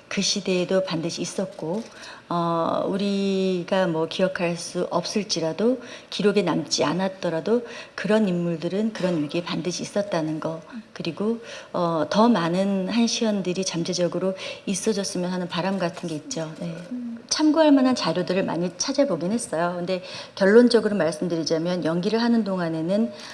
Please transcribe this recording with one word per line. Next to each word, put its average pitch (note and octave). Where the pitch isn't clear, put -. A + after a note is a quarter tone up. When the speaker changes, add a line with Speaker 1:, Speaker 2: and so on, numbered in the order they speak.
Speaker 1:
그 -
시대에도 F#3
반드시 E3
있었고, F3+
어, E3+
우리가 F#3+
뭐 D#3+
기억할 F3+
수 F3+
없을지라도, F#3
기록에 G3+
남지 D#3+
않았더라도 F3+
그런 G#3+
인물들은 F3
그런 F3
위기에 E3+
반드시 E3+
있었다는 D#3+
거. D#3+
그리고, G#3
어, E3
더 A3
많은 F#3
한시연들이 G#3
잠재적으로 F3
있어줬으면 F#3+
하는 F3+
바람 F3
같은 F3
게 D#3+
있죠. D#3+
네. E3+
Speaker 2:
음. A#3+
Speaker 1:
참고할 D#4
만한 C4
자료들을 F3+
많이 E3
찾아보긴 G3
했어요. F3
근데 F3+
결론적으로 G#3+
말씀드리자면, E3+
연기를 F3+
하는 A#3
동안에는, F#3